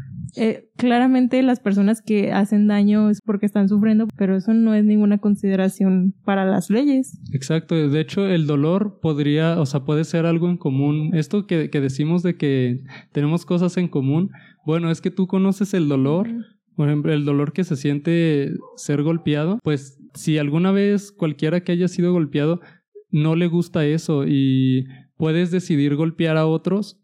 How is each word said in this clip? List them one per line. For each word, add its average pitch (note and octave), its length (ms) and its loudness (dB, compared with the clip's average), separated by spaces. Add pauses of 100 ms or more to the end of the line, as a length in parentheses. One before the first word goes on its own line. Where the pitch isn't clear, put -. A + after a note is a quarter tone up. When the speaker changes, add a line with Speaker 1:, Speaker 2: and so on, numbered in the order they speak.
(360)
Speaker 1:
eh, - 400 -2
claramente B3+ 680 2
las B3 160 0
personas G3+ 420 2
que G#3 300 0
hacen G#3 340 2
daño G#3 440 2
es G#3 140 -2
porque G#3 220 -2
están G3+ 220 0
sufriendo, G#3+ 480 2
pero F#3+ 200 0
eso F#3+ 160 0
no A3+ 220 4
es G#3 100 2
ninguna G#3 340 4
consideración F#3+ 960 2 (100)
para G3 200 0
las F#3+ 260 0
leyes. C4 500 0 (120)
Speaker 2:
Exacto, D#3+ 420 -2 (140)
de D3 120 0
hecho G3 260 -2
el E3+ 220 0
dolor E3+ 520 0
podría, D#3 600 0
o D3 60 2
sea, C3+ 180 -4
puede D3+ 200 0
ser E3 220 -2
algo E3+ 220 0
en F3 80 0
común. D3 580 -2
Esto G3 320 -2
que, D#3 240 -2
que D3+ 100 -2
decimos D3 440 -2
de F3 120 -2
que C3 440 -2 (320)
tenemos D3+ 340 -2
cosas F3 300 0
en F3+ 100 -2
común, D#3 440 0 (360)
bueno, E3 240 0
es D#3+ 100 -4
que F#3 120 -4
tú F#3 160 -2
conoces F#3+ 460 0
el E3 140 2
dolor, C#3+ 400 0
Speaker 1:
Ujú. A#3 120 -8 (340)
Speaker 2:
por D3 140 0
ejemplo, D3+ 240 0
el D3 120 0
dolor C#3+ 280 0
que F#3+ 100 -4
se E3 140 -2
siente D3 760 0 (240)
ser C#3+ 300 -2
golpeado, D#3+ 580 -2
pues C#3 380 -4 (140)
si D3+ 240 -2
alguna D#3 340 0
vez G3+ 400 0
cualquiera D#3+ 500 -2
que F3+ 100 -6
haya F3+ 140 0
sido F3+ 260 0
golpeado D#3 480 0 (500)
no D#3 260 2
le F3 100 2
gusta E3+ 400 0
eso D3+ 400 0
y C3 600 2 (300)
puedes D#3+ 360 0
decidir D3 420 0
golpear D#3+ 420 0
a D#3+ 100 2
otros F3 580 -2